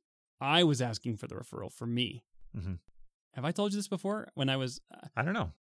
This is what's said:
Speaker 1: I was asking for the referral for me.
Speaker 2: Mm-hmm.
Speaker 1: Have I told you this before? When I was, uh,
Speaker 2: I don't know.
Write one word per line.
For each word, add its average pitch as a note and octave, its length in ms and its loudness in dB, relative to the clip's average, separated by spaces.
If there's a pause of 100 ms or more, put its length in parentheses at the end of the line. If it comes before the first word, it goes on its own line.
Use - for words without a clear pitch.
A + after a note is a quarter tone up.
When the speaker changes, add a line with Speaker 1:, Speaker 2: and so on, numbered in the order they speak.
(420)
Speaker 1:
I D3+ 220 6
was D3 180 6
asking A#2 360 -2
for - 100 -10
the - 80 -10
referral - 360 -8
for - 140 -8
me. A#2+ 380 0 (340)
Speaker 2:
Mm-hmm. F#2 160 -4 (600)
Speaker 1:
Have B2+ 120 -4
I D#3+ 60 2
told G#3 200 2
you G#3 60 0
this G3+ 100 -2
before? G3+ 460 -2
When C3+ 160 2
I C3+ 80 4
was, C3 240 -2 (120)
uh, - 220 -16
Speaker 2:
I A#2 60 2
don't E3 120 0
know. G3 180 -2 (180)